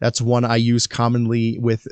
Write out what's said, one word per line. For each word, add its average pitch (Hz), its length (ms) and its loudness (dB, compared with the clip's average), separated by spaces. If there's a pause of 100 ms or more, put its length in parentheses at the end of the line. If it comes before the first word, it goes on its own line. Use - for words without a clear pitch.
that's - 200 -2
one 120 240 2
I 117 120 0
use 117 300 2
commonly 117 720 0
with 117 340 -2